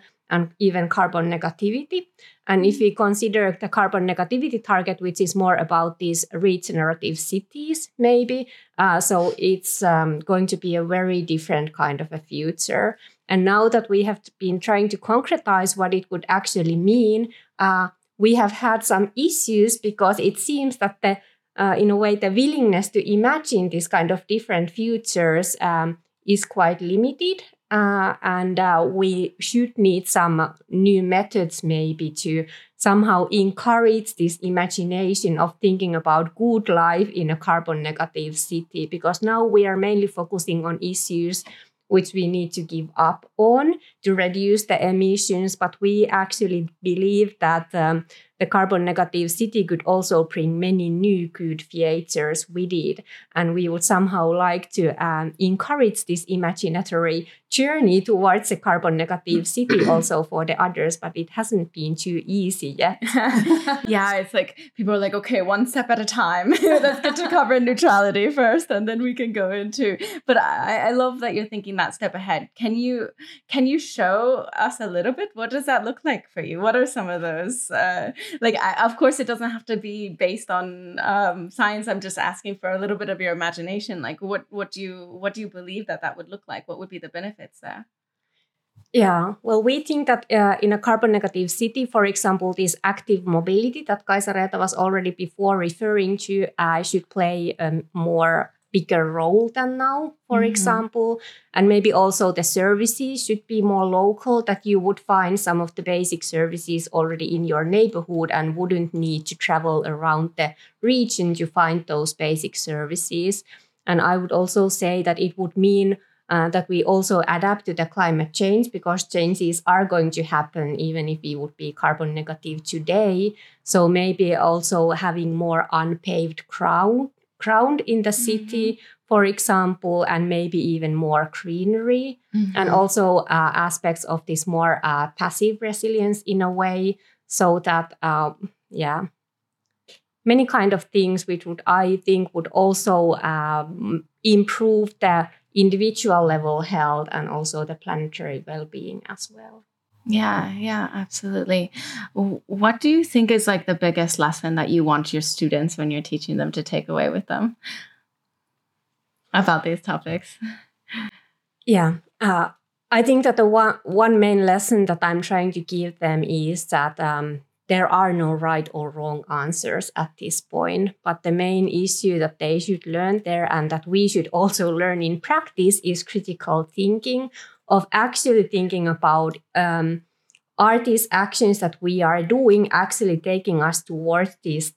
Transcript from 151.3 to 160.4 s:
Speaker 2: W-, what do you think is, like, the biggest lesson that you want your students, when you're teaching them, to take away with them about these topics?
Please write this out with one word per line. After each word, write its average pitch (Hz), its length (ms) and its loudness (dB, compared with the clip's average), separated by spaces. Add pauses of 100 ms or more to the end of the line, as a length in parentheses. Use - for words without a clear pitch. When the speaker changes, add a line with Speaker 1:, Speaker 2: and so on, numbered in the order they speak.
Speaker 2:
W-, 196 300 -4
what 214 340 0
do 302 100 2
you 320 140 4
think 233 260 2
is, 220 160 4
like, 190 200 0
the 180 100 0
biggest 170 440 0
lesson 160 360 0
that 160 140 -2
you 165 140 4
want 151 280 0
your 151 100 -2
students, 156 560 -2
when 151 140 -2
you're 147 100 -4
teaching 156 360 -6
them, 151 160 -4
to 156 100 -6
take 156 240 -4
away 156 220 0
with 180 180 -6
them 226 300 -4 (1800)
about 185 300 2
these 165 180 -4
topics? 165 560 -8 (1300)